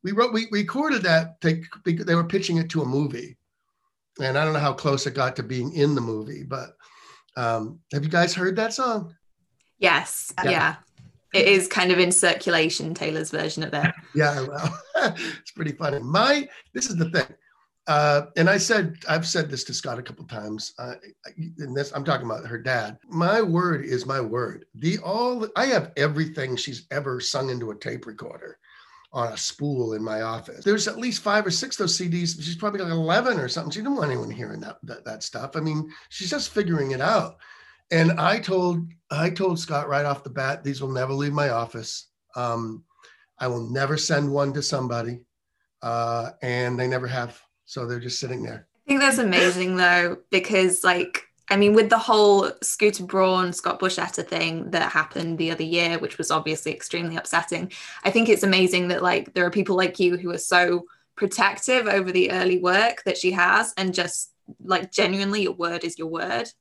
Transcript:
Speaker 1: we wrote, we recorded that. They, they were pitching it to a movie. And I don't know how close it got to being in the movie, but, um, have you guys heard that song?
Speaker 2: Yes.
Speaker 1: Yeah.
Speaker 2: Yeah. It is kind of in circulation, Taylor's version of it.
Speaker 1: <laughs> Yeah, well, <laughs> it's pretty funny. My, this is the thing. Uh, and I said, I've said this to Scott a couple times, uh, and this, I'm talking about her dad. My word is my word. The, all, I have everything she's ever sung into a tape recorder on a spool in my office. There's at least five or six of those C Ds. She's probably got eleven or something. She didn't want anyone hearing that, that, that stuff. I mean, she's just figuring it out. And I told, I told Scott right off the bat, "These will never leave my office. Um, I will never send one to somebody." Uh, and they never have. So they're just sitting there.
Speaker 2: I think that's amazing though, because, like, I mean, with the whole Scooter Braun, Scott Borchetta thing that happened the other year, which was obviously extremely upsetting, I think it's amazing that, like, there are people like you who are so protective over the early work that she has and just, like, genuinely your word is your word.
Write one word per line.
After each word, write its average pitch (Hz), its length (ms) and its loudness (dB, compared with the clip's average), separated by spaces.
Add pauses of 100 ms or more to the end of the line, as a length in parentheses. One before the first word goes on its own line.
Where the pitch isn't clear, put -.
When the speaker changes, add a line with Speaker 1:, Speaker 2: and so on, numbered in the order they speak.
Speaker 1:
we 190 80 -2
wrote, 233 200 4
we 226 200 0
recorded 240 500 0
that. 165 380 2
They, 165 240 2 (200)
they 170 300 0
were 170 80 4
pitching 170 360 0
it 165 120 -2
to 160 120 0
a 131 40 -2
movie. 131 500 -4 (840)
And 131 160 0
I 156 60 2
don't 156 80 0
know 147 80 0
how 143 120 0
close 139 360 0
it 131 80 -6
got 131 180 0
to 131 80 -8
being 123 300 -6
in 147 240 4
the 123 40 0
movie, 113 440 -6
but, 131 320 -10 (600)
um, 117 440 -2 (120)
have 143 120 -2
you 156 40 -2
guys 170 240 2
heard 185 220 0
that 220 180 -2
song? 220 440 -2 (600)
Speaker 2:
Yes. - 540 0 (120)
Speaker 1:
Yeah. - 60 2
Speaker 2:
Yeah. 156 240 2 (600)
It 190 140 6
is 190 180 6
kind 185 240 2
of 180 80 6
in 180 140 4
circulation, 165 840 2
Taylor's 156 380 -4
version 156 320 -4
of 147 100 -8
it. 151 180 0 (100)
Speaker 1:
<laughs> - 120 -20
Yeah, 143 320 2
well, 147 340 -6 (140)
<laughs> - 20 0 (440)
it's - 100 -20
pretty 151 220 -6
funny. 143 260 -4
My, 233 500 2 (240)
this 127 160 -4
is 202 60 -6
the 165 160 0
thing. 160 160 0 (640)
Uh, 147 380 4 (100)
and 165 120 6
I 196 100 6
said, 196 400 0 (100)
I've 165 180 0
said 147 240 -2
this 131 140 -6
to 123 100 -10
Scott 120 240 -6
a 123 40 -12
couple - 220 -16
times, 107 540 -10
uh, 123 160 -10 (640)
and 135 180 -8
this, 143 160 -4
I'm 143 120 -6
talking 131 220 -2
about 110 200 -8
her 117 120 -8
dad. 117 380 -4 (120)
My 185 340 2
word 170 420 0
is 127 220 -2
my 135 140 -2
word. 117 460 -4 (100)
The, 165 220 -2
all, 226 580 -2
I 240 100 2
have 208 300 0
everything 147 580 -2
she's 123 380 -8
ever 135 260 -4
sung 131 320 -4
into 117 220 -6
a 101 40 -10
tape 123 300 -10
recorder - 520 -16 (540)
on 117 200 -4
a 110 40 -12
spool 127 580 -4
in 107 80 -6
my 110 200 -4
office. 113 400 -10
There's 208 260 2
at 208 100 -8
least 247 240 -4
five 208 240 2
or 185 40 0
six 269 260 -4
of 196 80 -2
those 170 120 0
C 180 100 -4
Ds. 170 280 0 (100)
She's 165 120 -6
probably 202 240 -4
got 175 100 -4
eleven 180 480 2
or 131 100 -2
something. 160 220 -6
She 165 80 -8
didn't 277 180 -2
want 151 140 0
anyone 117 200 -4
hearing 110 300 -10
that, - 220 -12
that, - 240 -14
that 110 160 -12
stuff. 131 340 -10
I 160 40 -4
mean, 156 300 -2 (200)
she's 185 180 -10
just 294 240 -4
figuring 165 380 0
it 131 100 -2
out. 190 380 0 (520)
And 165 300 6
I 196 200 4
told, 180 520 0 (180)
I 160 200 0
told 175 280 0
Scott 147 300 -4
right 143 160 0
off 143 200 -2
the - 40 -12
bat, 135 360 -4
"These 135 180 -4
will 135 100 -4
never 131 220 -2
leave 143 180 -2
my 143 180 0
office. 117 580 -6 (260)
Um, 117 500 -4 (540)
I 131 80 -4
will 120 240 -4
never 139 260 0
send 143 340 0
one 139 220 0
to 143 80 -4
somebody." 120 600 -4 (600)
Uh, 117 520 -4 (100)
and 123 360 -2
they 127 100 0
never 127 180 -2
have. 123 340 -6 (240)
So 123 220 -10
they're 120 140 -6
just 123 200 -8
sitting 127 220 -6
there. 113 240 -12 (200)
Speaker 2:
I - 20 -18
think 277 120 2
that's 269 180 4
amazing 180 580 4
though, 175 420 4 (120)
because, 185 540 2
like, 180 380 2 (260)
I 196 80 4
mean, 208 180 8
with 214 160 8
the 226 80 6
whole 202 520 6 (100)
Scooter 202 440 2
Braun, 185 480 2
Scott - 260 -2
Borchetta 180 480 -2
thing 165 460 -2
that 170 180 2
happened 165 480 -2
the 165 140 0
other 165 100 -4
year, 170 380 0
which 147 180 -6
was 160 140 -2
obviously 156 400 -2
extremely 170 420 -6
upsetting, 170 560 -4 (320)
I 196 80 4
think 226 180 2
it's 202 140 6
amazing 185 460 4
that, 175 120 0
like, - 320 0
there 180 140 2
are 175 60 2
people 196 240 0
like 180 240 0
you 175 160 4
who 175 160 -4
are 170 60 -4
so 175 480 2 (280)
protective 202 720 0
over 196 240 2
the 185 220 2
early 180 260 2
work 190 460 2
that 180 120 0
she 185 140 0
has 190 460 4
and 190 180 0
just, - 380 -4 (320)
like, 185 260 0
genuinely 196 520 0
your 180 100 0
word 170 320 -4
is 170 120 -6
your 160 120 -8
word. 165 420 -4 (100)